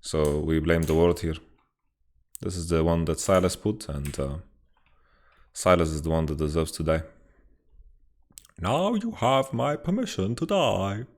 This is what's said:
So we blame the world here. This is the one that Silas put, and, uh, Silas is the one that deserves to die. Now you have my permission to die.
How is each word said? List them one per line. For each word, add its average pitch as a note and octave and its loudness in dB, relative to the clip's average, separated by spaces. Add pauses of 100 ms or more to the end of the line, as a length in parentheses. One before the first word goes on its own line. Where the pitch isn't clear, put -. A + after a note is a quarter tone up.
So D2+ 0
we D#2 0
blame E2 2
the D#2+ 0
world E2+ 4
here. D#2+ -4 (1040)
This F2 -8
is E2 -6
the E2 2
one E2 2
that D#2+ -2
Silas F#2 2
put, - -6
and, C#2+ -8
uh, C#2 -4 (1160)
Silas F2 4
is D#2 -2
the D#2+ -4
one D#2+ 2
that D2+ -4
deserves D#2 -2
to - -6
die. D#2+ 0 (1600)
Now D3+ 0
you A3+ -2
have C3+ 0
my C3 0
permission D#3 -2
to E3 -6
die. A2 0 (120)